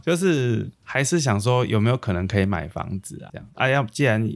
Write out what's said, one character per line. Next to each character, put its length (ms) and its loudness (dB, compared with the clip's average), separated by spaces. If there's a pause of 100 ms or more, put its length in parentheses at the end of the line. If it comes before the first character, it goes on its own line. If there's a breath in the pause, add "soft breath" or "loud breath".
就 100 2
是 560 0 (120)
还 200 -2
是 160 2
想 220 2
说 240 2
有 160 2
没 80 4
有 80 2
可 160 -2
能 120 0
可 140 0
以 60 4
买 200 -2
房 360 -8
子 240 -14
啊， 80 -18
这 60 -10
样。 160 -18
啊， 120 0
要， 240 2
既 140 0
然 200 2 (100)